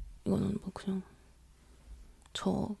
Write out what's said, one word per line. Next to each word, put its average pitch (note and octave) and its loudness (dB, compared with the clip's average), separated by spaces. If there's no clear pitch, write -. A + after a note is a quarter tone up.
이거는 G3 4
뭐 F#3+ -6
그냥 F#3+ 0
저 G3 0